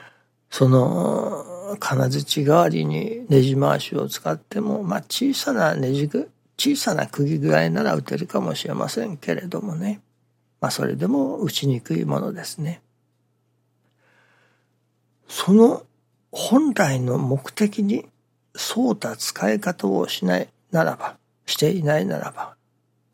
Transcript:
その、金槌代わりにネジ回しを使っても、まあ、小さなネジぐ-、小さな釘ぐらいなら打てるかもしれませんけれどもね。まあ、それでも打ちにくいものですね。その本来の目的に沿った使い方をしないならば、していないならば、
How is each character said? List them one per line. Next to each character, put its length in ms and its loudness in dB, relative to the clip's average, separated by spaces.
そ 200 4
の、 1120 2
金 280 0
槌 360 -2
代 120 6
わ 120 6
り 160 -2
に 440 -4
ネ 140 8
ジ 140 2
回 240 2
し 160 -6
を 120 -2
使 240 -6
っ 60 -4
て 220 -8
も、 240 -2
ま 140 -2
あ、 40 -8
小 320 -2
さ 180 -2
な 220 2
ネ 180 0
ジ 140 0
ぐ-、 240 -4
小 200 0
さ 180 -2
な 140 -2
釘 300 -2
ぐ 120 0
ら 140 4
い 80 0
な 100 0
ら 140 2
打 60 -2
て 140 -6
る 120 -6
か 120 -2
も 140 -4
し 140 -8
れ 60 -6
ま 140 -4
せ 180 -6
ん 100 -10
け 180 -4
れ 140 -8
ど 120 -6
も 140 -8
ね。 260 -6
ま 80 -2
あ、 20 -2
そ 160 -2
れ 80 -2
で 140 -2
も 300 0
打 120 -2
ち 160 -4
に 140 0
く 140 -6
い 100 -2
も 160 -2
の 120 -4
で 120 -10
す 140 -12
ね。 220 -6
そ 260 0
の 320 8
本 440 2
来 260 2
の 180 0
目 320 -2
的 320 0
に 260 -2
沿 160 2
っ 40 0
た 200 -8
使 360 -2
い 60 0
方 300 -2
を 180 0
し 180 -6
な 140 2
い 100 -4
な 140 2
ら 100 0
ば、 220 -10
し 100 -4
て 160 4
い 100 -2
な 160 2
い 80 -2
な 120 -4
ら 140 -8
ば、 240 -12